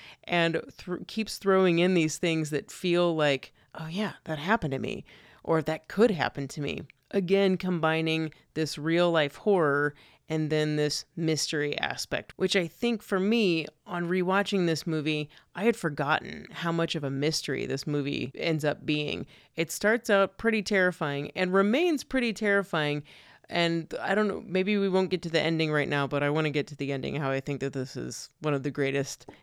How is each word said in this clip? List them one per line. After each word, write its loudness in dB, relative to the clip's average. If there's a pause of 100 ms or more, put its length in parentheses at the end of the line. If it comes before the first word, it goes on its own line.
(240)
and 0 (120)
thr-, -8 (120)
keeps -6
throwing 6
in 6
these 2
things 0
that -4
feel 2
like, 0 (220)
"Oh -10
yeah, -4 (100)
that -6
happened 0
to -2
me," -6 (380)
or 0
"That -4
could 4
happen -2
to -8
me." -6 (300)
Again, 2
combining 0 (200)
this -2
real 2
life 0
horror 2 (360)
and 0
then 2
this -2 (100)
mystery 0
aspect, -2
which 0
I 2
think -2
for 0
me, 4 (200)
on -4
rewatching 2
this 0
movie, -2 (260)
I -4
had 4
forgotten -2
how -4
much 0
of -4
a -2
mystery -2
this -4
movie -2
ends -2
up -4
being. -4 (300)
It -4
starts 0
out 2
pretty 0
terrifying 0
and 0
remains 2
pretty -2
terrifying. 0 (460)
And 0
I -2
don't 2
know, -6
maybe 0
we 2
won't 2
get -2
to -8
the 2
ending 2
right 2
now, 0
but -2
I 2
wanna 0
get -2
to -16
the -4
ending, -4
how -2
I 0
think -6
that -2
this -6
is -10 (120)
one 0
of 0
the -4
greatest -2 (140)